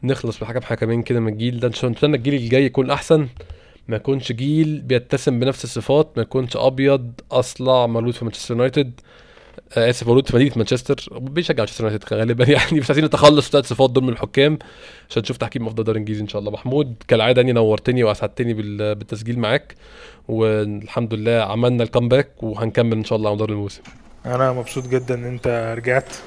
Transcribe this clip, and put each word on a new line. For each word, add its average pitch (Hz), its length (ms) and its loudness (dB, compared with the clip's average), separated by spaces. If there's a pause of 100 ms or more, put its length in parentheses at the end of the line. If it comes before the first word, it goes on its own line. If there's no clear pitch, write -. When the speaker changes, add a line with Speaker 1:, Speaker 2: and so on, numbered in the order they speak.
Speaker 1:
نخلص 123 360 -4
بحاجه، 113 200 -6
بحاجه 117 180 -4
كمان 117 240 0
كده 120 180 0
من 110 140 -2
الجيل 117 260 -4
ده. 123 80 0
ان 117 60 -2
شاء - 120 -4
الله 117 120 -2
نتمنى 147 200 2
الجيل 131 160 0
الجاي 127 320 2
يكون 131 260 0
احسن، 147 360 2 (600)
ما 113 80 -4
يكونش 131 360 -4
جيل 151 500 0
بيتسم 127 580 0
بنفس 127 240 0
الصفات، 135 520 0
ما 117 60 -2
يكونش 127 360 -2
ابيض 131 540 2 (200)
اصلع 127 560 2
مولود 117 260 -2
في 120 120 -6
مانشستر - 280 -8
يونايتد، 127 380 0 (880)
آه، 117 120 4
اسف، 123 180 -2
مولود 127 220 4
في - 60 0
مدينه 131 200 6
مانشستر 123 560 -2
وبيشجع 135 460 -4
مانشستر 110 260 -4
يونايتد 107 300 -4
غالبا، 117 380 2
<laughs> 147 60 6
يعني، - 220 0
بس 123 120 -4
عايزين 151 140 2
نتخلص 147 440 4
ثلاث 143 180 2
صفات 131 220 2
دول 127 140 2
من 127 60 0
الحكام 135 500 0 (500)
عشان - 120 -2
نشوف 123 160 -6
تحكيم 117 300 -6
افضل 110 160 -4
دوري 107 160 -2
انجليزي 107 220 -6
ان 104 60 -6
شاء 104 120 -6
الله. 104 120 -6
محمود، 127 440 -2 (120)
كالعاده، 123 340 4
يعني، 123 120 2
نورتني 117 500 2
واسعدتني 113 500 -2
بال-، 104 420 -4
بالتسجيل 110 440 -8
معاك، 113 360 -2 (520)
والحمد 110 880 -2
لله 110 180 0
عملنا 117 520 2
الكامباك، 120 600 0
وهنكمل 113 500 0
ان 110 100 -2
شاء 113 140 -2
الله 107 120 0
على 104 60 0
مدار 107 140 -2
الموسم. 104 320 -6 (440)
Speaker 2:
انا 127 280 0
مبسوط 127 340 -6
جدا 123 280 -2
ان 120 100 -8
انت 117 520 -4
رجعت 123 360 -2 (140)